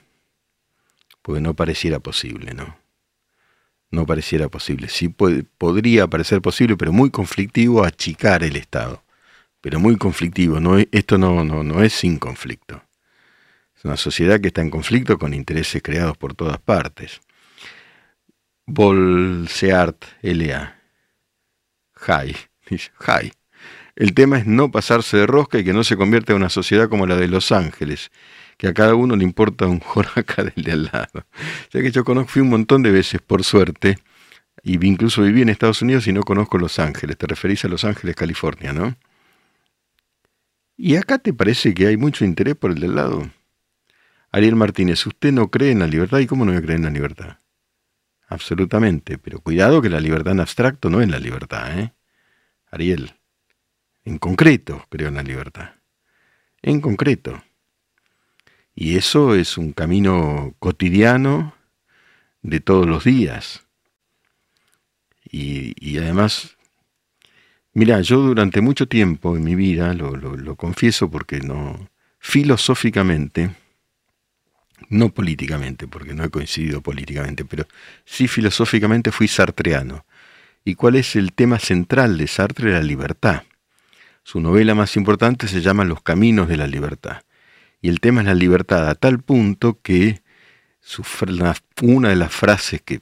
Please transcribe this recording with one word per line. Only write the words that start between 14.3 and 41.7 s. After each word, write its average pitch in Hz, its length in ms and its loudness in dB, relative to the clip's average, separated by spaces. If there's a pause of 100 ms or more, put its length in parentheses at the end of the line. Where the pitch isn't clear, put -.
que 98 60 0
está 85 140 -4
en 80 100 -2
conflicto 78 480 0
con 73 160 -4
intereses 76 480 -6
creados 80 340 -4
por 69 160 -10
todas 78 240 -6
partes. - 640 -4 (1400)
Bolseart 92 1400 2 (180)
L 82 320 -2
A. - 280 -12 (1300)
Hi. 69 280 0 (320)
Dice, - 240 -8 (160)
"Hi. 107 240 0 (640)
El 98 180 2
tema 135 260 6
es 104 80 -4
no 123 240 2
pasarse 117 460 0
de 104 100 6
rosca 131 320 2
y 98 40 0
que 92 100 0
no 110 100 2
se 110 140 0
convierta 110 360 2
en 101 40 2
una 95 120 0
sociedad 104 400 2
como 98 160 0
la 90 100 0
de 90 120 2
Los 92 240 0
Ángeles, 78 600 -2 (460)
que 98 100 -4
a 90 60 0
cada 110 220 4
uno 123 200 2
le 98 80 2
importa 98 440 0
un 90 120 0
joraca - 640 -4
del 87 200 -6
de 82 80 -6
al 78 140 -2
lado". - 340 -8
O - 520 -14
sea 127 100 -2
que 127 100 -2
yo 123 120 0
conozco, 127 280 -2
fui 143 100 2
un 131 80 2
montón 120 340 4
de 110 80 4
veces, 95 300 2
por 95 220 0
suerte, 98 540 2 (640)
y 92 160 -2
vi, 87 100 2
incluso 107 340 2
viví 104 200 4
en 117 80 4
Estados 110 320 0
Unidos 123 260 0
y 95 60 2
no 101 100 0
conozco 101 340 0
Los 87 220 -2
Ángeles. 73 380 -4
Te - 100 -8
referís 95 360 -4
a 92 60 -4
Los 87 160 -4
Ángeles, 101 300 -4
California, 80 580 -6
¿no? 101 240 -6 (1800)
¿Y 139 200 0
acá 262 240 0
te 190 140 -2
parece 107 400 2